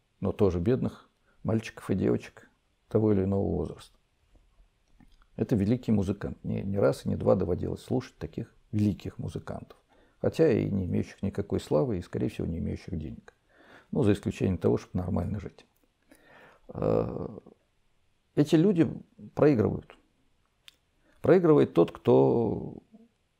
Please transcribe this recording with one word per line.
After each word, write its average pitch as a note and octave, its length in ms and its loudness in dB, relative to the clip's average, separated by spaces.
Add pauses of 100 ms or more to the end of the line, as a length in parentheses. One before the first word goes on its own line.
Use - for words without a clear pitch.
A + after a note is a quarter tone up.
(200)
но G2 120 -2
тоже F2+ 280 2
бедных A2 500 -2 (320)
мальчиков - 480 -4
и G2 60 0
девочек A2 520 -2 (400)
того A2 260 2
или F#2+ 100 2
иного G2 260 0
возраста. - 480 -6 (1400)
Это - 180 0
великий G#2+ 360 2
музыкант. G2+ 520 -2
Мне A2 180 -4
не G2+ 160 -6
раз A#2+ 260 0
и - 60 -4
не G2 60 -2
два G#2+ 180 2
доводилось F2+ 480 -2
слушать - 360 -6
таких - 360 -10 (180)
великих G#2 460 -2
музыкантов. - 580 -10 (460)
Хотя D3+ 300 2
и G2+ 180 0
не G2 160 -2
имеющих G2+ 380 -4
никакой G2 360 -4
славы, C#3 380 -2
и, F2 60 -8
скорее - 260 -6
всего, - 160 -8
не E2 140 -6
имеющих F2 360 -8
денег. - 380 -12 (560)
Ну, D3+ 140 -2
за G#2 100 4
исключением G2 460 -2
того, A#2 180 2
чтобы - 220 -6
нормально F#2+ 400 -4
жить. - 260 -16 (1000)
Э, - 720 -2 (960)
эти D3 200 2
люди E3 320 4 (460)
проигрывают. A2+ 640 2 (1200)
Проигрывает D#3 520 4
тот, - 180 4
кто B2+ 920 2 (560)